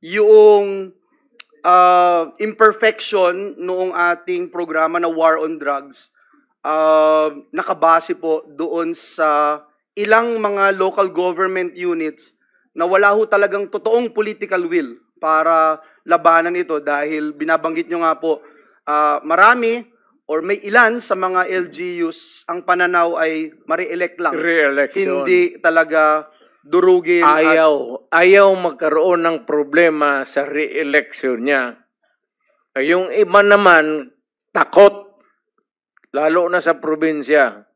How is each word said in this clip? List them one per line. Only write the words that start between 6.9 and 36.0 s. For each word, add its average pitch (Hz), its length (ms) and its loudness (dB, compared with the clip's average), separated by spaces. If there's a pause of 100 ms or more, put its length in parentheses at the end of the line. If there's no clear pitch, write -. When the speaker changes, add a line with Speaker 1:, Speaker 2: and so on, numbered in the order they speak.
Speaker 1:
nakabase 165 640 0
po 160 320 -4
doon 165 480 -6
sa 151 640 -2 (320)
ilang 220 480 0
mga 196 400 0
local 190 320 -2
government 180 640 -4
units 165 560 -8 (400)
na 170 160 -4
wala 202 240 2
ho 214 160 -2
talagang 202 400 -2
totoong 226 400 -2
political 208 560 -6
will 160 320 -4 (240)
para 160 560 0 (320)
labanan 165 480 2
ito 165 240 -4
dahil 147 560 -4
binabanggit 160 560 -4
nyo 170 80 -4
nga 160 160 0
po, 156 240 -4 (480)
uh, 151 320 0
marami 226 640 2 (440)
or 160 160 -4
may 202 160 -4
ilan 226 400 2
sa 196 160 -4
mga 185 320 -2
L 185 240 -4
G 175 320 -8
Us - 400 -14
ang 170 160 -10
pananaw 180 560 0
ay 160 320 -4 (160)
ma-re-elect 170 560 -6
lang. 160 160 -2
Speaker 2:
Re-election. 165 880 0
Speaker 1:
Hindi 180 320 0
talaga 156 720 0 (320)
durugin 175 640 2
at 156 160 4
Speaker 2:
Ayaw, 160 320 2 (400)
ayaw 190 400 6
magkaroon 165 720 -2
ng 165 120 -2 (120)
problema 147 800 0
sa 139 160 -4
re-election 143 960 -4
niya. 127 400 -4 (960)
Ay, 143 160 0
yung 185 160 -2
iba 202 320 2
naman, 170 720 2 (400)
takot. 202 640 4 (960)